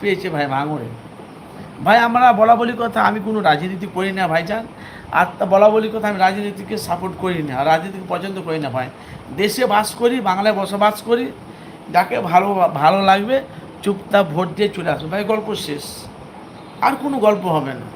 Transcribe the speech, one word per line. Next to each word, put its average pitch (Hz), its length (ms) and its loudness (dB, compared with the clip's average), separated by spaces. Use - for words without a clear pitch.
পেয়েছে 190 300 -2
ভাই 147 160 -2
ভাঙড়ে। 139 380 -4
ভাই, 214 140 6
আমরা 240 340 4
বলা 220 240 6
বলি 240 220 0
কথা, 226 240 0
আমি 208 220 2
কোনো 214 160 -2
রাজনীতি 185 540 0
করি 190 180 -2
না 185 160 0
ভাইজান, 170 380 -2
আর 175 140 4
তা 202 80 0
বলা 196 220 6
বলি 220 260 2
কথা, 214 140 -4
আমি 196 100 -2
রাজনীতিকে 196 600 -2
সাপোর্ট 175 400 -6
করি 180 240 -2
না, 139 140 -6
আর 139 100 0
রাজনীতিকে 180 420 0
পছন্দ 185 360 -6
করি 160 140 -4
না 143 120 -4
ভাই। 127 180 -4
দেশে 208 300 2
বাস 214 280 2
করি, 240 260 2
বাংলায় 196 340 2
বসবাস 202 480 0
করি, 240 300 -2
যাকে 180 280 2
ভালো, 185 340 4
ভালো 170 480 4
লাগবে 202 400 4
চুপচাপ 202 440 0
ভোট 165 300 -2
দিয়ে 202 120 0
চলে 170 220 -4
আসবে 143 180 -4
ভাই, 196 160 -4
গল্প 208 300 -2
শেষ, 147 300 -8
আর - 120 2
কোনো 277 160 -2
গল্প 208 280 2
হবে 139 280 -2
না। 117 220 -12